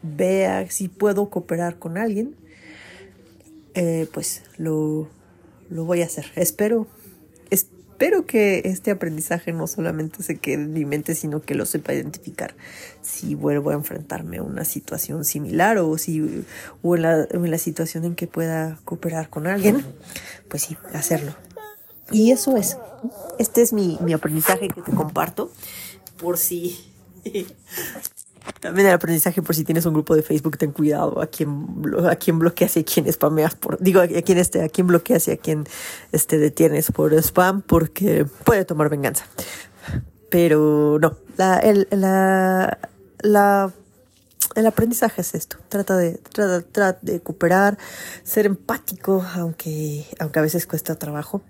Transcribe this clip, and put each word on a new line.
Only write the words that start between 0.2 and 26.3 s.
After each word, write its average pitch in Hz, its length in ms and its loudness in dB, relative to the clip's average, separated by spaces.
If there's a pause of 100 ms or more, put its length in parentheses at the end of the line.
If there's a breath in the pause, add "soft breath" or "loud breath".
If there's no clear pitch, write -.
si 190 200 -6
puedo 202 400 0
cooperar 170 500 -6
con 165 180 -10
alguien, 226 380 -4 (1400 loud breath)
eh, 165 400 -2
pues - 300 -8 (140)
lo, 156 500 -2 (640)
lo 165 160 -8
voy 175 160 0
a 165 40 0
hacer. 151 200 -10 (100)
Espero, 214 520 0 (640 loud breath)
espero - 760 -2
que 208 400 2
este 190 260 -2
aprendizaje 170 640 -4
no 175 140 -4
solamente 160 560 -6
se - 160 -6
quede 135 160 -4
en 147 180 -6
mi 156 100 -2
mente, 151 320 -4
sino 151 260 -6
que 143 140 -6
lo - 100 -2
sepa - 280 -4
identificar - 640 -10 (460 loud breath)
si - 320 -8
vuelvo 147 360 -2
a 147 40 0
enfrentarme 156 640 -10
a - 60 -8
una - 220 -8
situación - 580 -8
similar 180 540 0
o 160 200 0
si, 156 460 -4 (380 loud breath)
o 175 140 2
en 165 60 0
la, 165 320 2
o 175 120 0
en 165 60 0
la 165 80 -2
situación 160 440 -4
en 175 120 -4
que 175 120 -6
pueda 160 560 -4
cooperar 160 460 -8
con 151 180 -6
alguien, 202 380 4 (640 loud breath)
pues 147 140 -6
sí, - 140 -10 (160)
hacerlo. 151 400 -4 (800)
Y 220 200 6
eso 262 260 2
es, - 200 -2 (600)
este 233 220 2
es 240 120 4
mi, 185 280 0
mi 170 120 0
aprendizaje 165 560 0
que - 120 -8
te - 100 -6
comparto, 160 580 -2 (680 loud breath)
por 175 200 -4